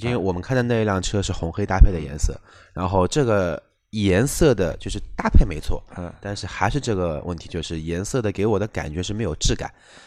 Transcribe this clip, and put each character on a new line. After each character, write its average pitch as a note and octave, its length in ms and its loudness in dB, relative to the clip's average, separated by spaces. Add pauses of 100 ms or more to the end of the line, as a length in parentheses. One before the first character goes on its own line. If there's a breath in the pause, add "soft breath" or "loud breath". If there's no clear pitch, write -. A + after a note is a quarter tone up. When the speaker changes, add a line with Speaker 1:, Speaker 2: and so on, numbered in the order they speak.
Speaker 1:
因 A#2 80 -2
为 B2 60 0
Speaker 2:
啊。 G#2+ 40 -2
Speaker 1:
我 F#2 120 0
们 F2+ 80 -4
看 C3 160 -2
的 B2 60 4
那 A#2+ 200 0
一 - 20 2
辆 G2 180 0
车 - 180 -2
是 F#2+ 140 -2
红 E2 180 -4
黑 G2+ 140 -4
搭 F#2+ 140 2
配 - 120 10
的 E2+ 80 -2
颜 C#2+ 200 -8
色， - 200 -4 (320 loud breath)
然 F#2 160 -4
后 F#2 200 2
这 C#3+ 180 0
个 F#2+ 360 0 (280)
颜 G#2 380 2
色 D3 260 4
的 F2+ 240 -2
就 - 140 -8
是 G#2+ 100 -6 (140)
搭 - 120 -2
配 - 160 10
没 E2 160 -4
错， - 240 -4 (140)
Speaker 2:
嗯。 F2 240 -10
Speaker 1:
但 G2+ 140 -6
是 G2 100 -8
还 F#2+ 240 0
是 D3 100 0
这 B2 140 -2
个 E2+ 280 -2
问 F2 140 -6
题， - 140 -14
就 E2 140 -6
是 D#2+ 180 -8
颜 E2+ 240 -6
色 B2+ 160 -2
的 G#2 100 -2
给 G2 140 -2
我 G#2+ 140 2
的 G#2+ 80 -2
感 D#2 260 -8
觉 F2 80 -4
是 F#2+ 100 -6
没 A2 120 -6
有 D#2 140 -4
质 - 180 -2
感， - 180 -8 (340 loud breath)